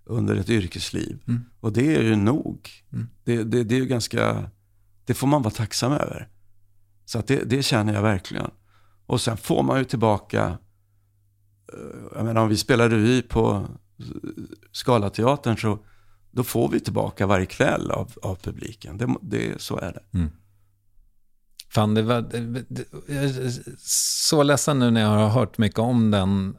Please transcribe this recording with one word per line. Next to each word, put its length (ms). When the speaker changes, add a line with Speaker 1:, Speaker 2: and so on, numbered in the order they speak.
Speaker 1:
under 320
ett 140
yrkesliv. 760
Speaker 2:
Mm. 120
Speaker 1:
Och 120
det 240
är 60
ju 140
nog. 540
Speaker 2:
Mm. 160
Speaker 1:
Det, 200
det, 200
det 100
är 40
ju 80
ganska... 640
Det 100
får 120
man 160
vara 120
tacksam 380
över. 360
Så 140
att 80
det, 180
det 180
känner 320
jag 80
verkligen. 480
Och 140
sen 160
får 260
man 160
ju 60
tillbaka, 760
eh, 420
jag 100
menar, 180
om 60
vi 80
spelar 340
revy 320
på 440
Scalateatern 840
så 220
då 140
får 240
vi 120
tillbaka 460
varje 200
kväll 440
av, 220
av 140
publiken. 600
Det, 240
det, 400
så 160
är 140
det. 260
Speaker 2:
Mm. 120
Fan, 260
det 80
var, 180
det, 480
det, 160
jag 160
är 280
så 160
ledsen 360
nu 120
när 100
jag 80
har 200
hört 300
mycket 200
om 320
den, 480